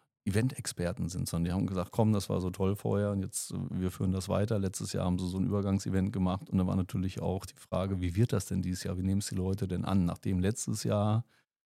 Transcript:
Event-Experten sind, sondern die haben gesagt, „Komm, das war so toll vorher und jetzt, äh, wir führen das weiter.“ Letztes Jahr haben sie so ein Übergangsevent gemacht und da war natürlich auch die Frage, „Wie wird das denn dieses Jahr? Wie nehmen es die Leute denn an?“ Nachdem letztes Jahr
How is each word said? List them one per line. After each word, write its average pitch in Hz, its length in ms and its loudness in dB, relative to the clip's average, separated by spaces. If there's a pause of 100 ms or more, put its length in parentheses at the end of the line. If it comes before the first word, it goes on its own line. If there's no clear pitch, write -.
(260)
Event-Experten 92 840 -2
sind, 90 200 -4
sondern 85 160 0
die 87 80 0
haben 98 140 0
gesagt, 92 260 -4
„Komm, 110 200 4
das 101 180 0
war 95 100 0
so 90 100 -2
toll 98 260 0
vorher 104 360 0
und 98 100 -2
jetzt, - 300 -8
äh, 95 40 -6 (140)
wir 92 200 -2
führen 92 220 0
das 95 160 -2
weiter.“ 104 300 2
Letztes 95 340 -4
Jahr 95 120 0
haben 90 140 2
sie 92 100 -2
so 92 100 -4
ein 92 60 2
Übergangsevent 98 680 0
gemacht 92 380 0
und 98 80 2
da 92 80 4
war 95 100 2
natürlich 92 440 -2
auch 92 260 -2
die - 100 -14
Frage, 92 440 -2
„Wie 90 160 0
wird 113 160 4
das - 140 0
denn 92 160 -2
dieses 90 220 -2
Jahr? 92 140 -4
Wie 92 40 -2
nehmen 98 180 2
es - 80 -4
die - 80 -6
Leute 95 320 0
denn 90 160 -2
an?“ 95 220 4
Nachdem 92 340 0
letztes 107 440 0
Jahr 107 400 4 (420)